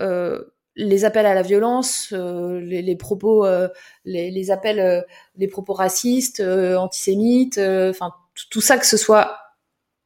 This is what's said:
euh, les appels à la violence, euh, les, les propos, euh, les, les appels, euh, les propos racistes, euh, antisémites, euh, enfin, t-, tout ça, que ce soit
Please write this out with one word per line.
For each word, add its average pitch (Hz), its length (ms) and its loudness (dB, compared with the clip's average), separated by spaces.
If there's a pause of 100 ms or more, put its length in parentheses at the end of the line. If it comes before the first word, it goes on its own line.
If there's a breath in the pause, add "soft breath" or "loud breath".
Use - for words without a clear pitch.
euh, 180 440 -4 (320)
les 202 280 2
appels 214 220 4
à 196 80 4
la 185 80 2
violence, 233 720 0
euh, 180 480 -6
les, 175 200 -6
les 180 160 -2
propos, 202 480 0
euh, 185 240 2 (360 loud breath)
les, 180 260 -6
les 185 220 -4
appels, 214 260 -2
euh, 180 240 2 (340 soft breath)
les 190 120 -2
propos 190 240 -8
racistes, 240 680 -2
euh, 185 380 0
antisémites, 214 840 0
euh, 190 320 2
enfin, 185 240 -8 (220)
t-, - 140 -14
tout 220 100 -4
ça, - 180 4
que - 80 0
ce 214 100 2
soit - 400 4 (680)